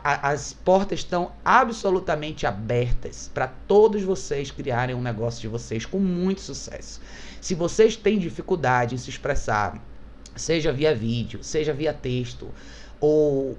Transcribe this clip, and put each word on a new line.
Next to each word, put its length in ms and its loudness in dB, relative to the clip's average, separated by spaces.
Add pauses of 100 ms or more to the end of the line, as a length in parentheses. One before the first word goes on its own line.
a, 260 0
as 220 -4
portas 480 2
estão 320 -2 (100)
absolutamente 1040 2
abertas 880 0
pra 140 -2
todos 560 4
vocês 480 -2
criarem 440 -2
um 60 -4
negócio 400 -4
de 80 -6
vocês 380 -6
com 120 -4
muito 440 0
sucesso. 580 -12 (400)
Se 140 -4
vocês 420 4
têm 220 2
dificuldade 760 0
em 40 -4
se 100 -10
expressar, 760 2 (540)
seja 340 2
via 240 4
vídeo, 480 -2
seja 300 0
via 220 -2
texto, 580 -6 (480)
ou, 580 4